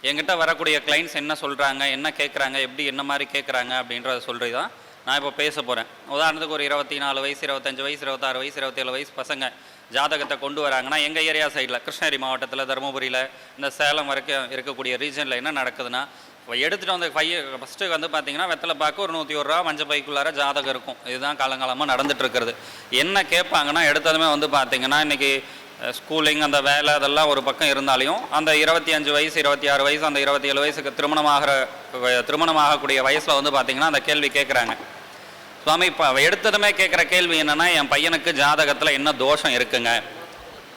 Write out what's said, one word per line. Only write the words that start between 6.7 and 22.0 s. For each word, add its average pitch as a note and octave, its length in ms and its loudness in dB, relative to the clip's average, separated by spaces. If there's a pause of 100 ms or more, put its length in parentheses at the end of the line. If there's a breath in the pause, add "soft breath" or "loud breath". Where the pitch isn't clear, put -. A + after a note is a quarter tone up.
நாலு C#3 220 -2
வயசு, C#3 260 -6
இருபத்தஞ்சு C3+ 360 -4
வயசு, C#3+ 180 -6
இருபத்தாறு C3+ 380 -4
வயசு, C#3 180 -8
இருபத்தேழு C3 340 -6
வயசு C#3 260 -8
பசங்க C3+ 360 -6 (380 loud breath)
ஜாதகத்தை C#3+ 480 0
கொண்டு C#3+ 300 -4
வராங்கன்னா, C3+ 340 0
எங்க D#3 200 0
ஏரியா D#3 240 0
சைடுல, B2+ 380 -2
கிருஷ்ணகிரி D3+ 360 -4
மாவட்டத்துல, C3 460 -4
தருமபுரியில, C3 640 -4 (260 loud breath)
இந்த C#3 140 -6
சேலம் D3 360 0
வரைக்கும் C3+ 460 -4
இருக்கக்கூடிய C3 340 -8
ரீஜன்ல C3+ 440 -4
என்ன B2+ 220 -4
நடக்குதுன்னா, B2+ 540 -4 (420 loud breath)
எடுத்துட்டு F3+ 500 -2
வந்து E3+ 160 -2
ஃபை-, D#3 440 -2
ஃபஸ்ட்டு D#3+ 420 -4
வந்து E3 80 -6
பாத்தீங்கன்னா, D3 360 -4
வெத்தலை E3+ 300 -4
பாக்கு D3+ 280 -2
ஒரு E3+ 100 -4
நூத்தி D3+ 240 -4
ஒரு D3 60 -2
ரூபா D#3 180 0
மஞ்சள் D3+ 260 -2
பைக்குள்ளார C#3+ 440 -2
ஜாதகம் C#3 400 -2
இருக்கும். B2+ 340 -6
இதுதான் C3 320 -4
காலங்காலமா C3 540 -2
நடந்துட்டு C3+ 280 2